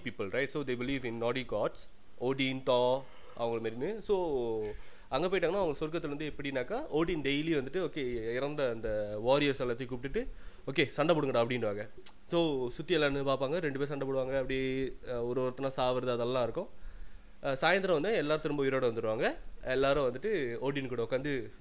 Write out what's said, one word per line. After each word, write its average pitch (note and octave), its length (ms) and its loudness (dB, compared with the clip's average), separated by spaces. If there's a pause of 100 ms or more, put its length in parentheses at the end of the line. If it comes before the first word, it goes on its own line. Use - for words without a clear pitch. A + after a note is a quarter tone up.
people, G#2 260 -4
right? C3 160 2
So, D3+ 160 -4
they B2+ 140 0
believe B2+ 280 -2
in A#2 180 -4
Nordic A#2+ 280 0
gods. A2+ 380 0 (320)
Odin, C3 420 0
Thor, B2+ 400 4 (360)
அவங்கள A#2 220 0
மாதிரின்னு. B2+ 380 -2
So, G3+ 180 2 (920)
அங்க C#3+ 180 0
போயிட்டாங்கன்னா, F#3 360 2
அவங்க D#3 240 0
சொர்க்கத்துல D#3 220 -4
வந்து D3 280 -4
எப்படின்னாக்கா, C#3+ 500 -2
ஓடின் D#3+ 360 2
டெய்லி D3 320 2
வந்துட்டு, C#3+ 260 0 (100)
ஓகே, A#2+ 440 -2
இறந்த C#3 360 0
அந்த G#2+ 500 -2
வாரியர்ஸ் C3+ 420 4
எல்லாத்தையும் B2 280 -2
கூப்பிட்டுட்டு, C#3 380 -2 (380)
"ஓகே, C#3 240 2
சண்டை D#3+ 260 4
போடுங்கடா" C3 260 4
அப்படின்னுவாங்க. A2+ 460 0 (360)
So, D3+ 440 2
சுத்தி D3+ 260 -2
எல்லாரும் C#3 320 4
பார்ப்பாங்க, C3+ 320 2
ரெண்டு C#3+ 200 0
பேர் C#3 100 0
சண்டை C#3 200 -2
போடுவாங்க, C3 260 0
அப்படியே, C3 680 0
அஹ், A#2+ 240 -2
ஒரு B2+ 160 0
ஒருத்தனா B2+ 340 0
சாவுறது B2+ 360 2
அதெல்லாம் A#2+ 300 0
இருக்கும். C3 260 -2 (720)
அஹ், C3+ 180 0
சாயந்தரம் F3+ 400 4
வந்து G3 120 2
எல்லாரும் D3+ 300 2
திரும்ப D3 220 2
உயிரோட C3 280 4
வந்துடுவாங்க. A2+ 440 0 (260)
எல்லாரும் C3+ 420 4
வந்துட்டு B2+ 520 0
ஓடின் C3+ 320 -2
கூட A#2 140 -2
உட்காந்து C3 480 -2 (100)